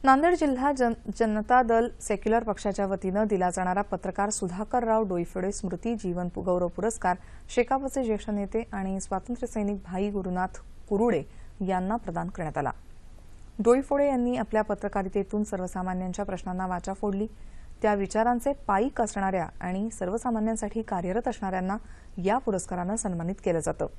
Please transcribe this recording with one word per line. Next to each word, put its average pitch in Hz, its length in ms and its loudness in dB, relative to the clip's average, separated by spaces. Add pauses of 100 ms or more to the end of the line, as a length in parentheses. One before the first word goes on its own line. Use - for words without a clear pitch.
नांदेड 285 300 8
जिल्हा 277 380 2
जन-, 240 380 2 (100)
जनता 220 420 4
दल 233 260 4 (120)
सेक्युलर 220 420 2
पक्षाच्या 202 440 -2
वतीनं 190 400 0
दिला 180 240 2
जाणारा 185 320 0
पत्रकार 196 480 -2
सुधाकरराव 220 720 0
डोईफोडे 180 480 -2
स्मृती 202 420 -4
जीवन 180 340 -2
पु-, 180 160 -6
गौरव 180 240 2
पुरस्कार 190 480 0 (380)
शेकापचे 269 500 2
ज्येष्ठ 214 260 -2
नेते 202 420 -2
आणि 190 280 -4
स्वातंत्र्य 233 460 -4
सैनिक 208 380 -2
भाई 185 260 -2
गुरुनाथ 185 500 -2 (280)
कुरुडे 202 340 4 (440)
यांना 185 300 0
प्रदान 170 320 -4
करण्यात 156 300 -4
आला. 135 120 0 (880)
डोईफोडे 269 500 4
यांनी 247 280 2
आपल्या 214 260 2
पत्रकारितेतून 208 840 0
सर्वसामान्यांच्या 185 800 -4
प्रश्नांना 185 420 -4
वाचा 185 260 -4
फोडली. 202 340 -2 (560)
त्या 208 120 6
विचारांचे 226 580 2
पाईक 202 480 0
असणाऱ्या 190 480 0 (120)
आणि 190 300 -2
सर्वसामान्यांसाठी 220 920 -2
कार्यरत 190 460 -2
असणाऱ्यांना 190 480 -2 (420)
या 196 200 4
पुरस्कारानं 185 580 0
सन्मानित 175 380 -2 (100)
केलं 165 160 4
जातं. 160 260 -2 (120)